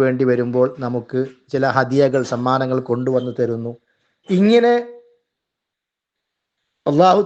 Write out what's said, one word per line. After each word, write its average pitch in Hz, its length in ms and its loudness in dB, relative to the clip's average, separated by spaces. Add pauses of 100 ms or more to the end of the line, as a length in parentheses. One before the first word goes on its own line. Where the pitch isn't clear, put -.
വേണ്ടി 131 280 0
വരുമ്പോൾ 123 380 0 (180)
നമുക്ക് 123 360 -6 (300)
ചില 135 120 -2 (120)
ഹദിയകൾ, 131 460 2 (120)
സമ്മാനങ്ങൾ 127 460 -2 (100)
കൊണ്ടുവന്ന് 123 500 -2
തരുന്നു. 117 320 -4 (580)
ഇങ്ങനെ 226 440 2 (2000)
അല്ലാഹു 180 400 4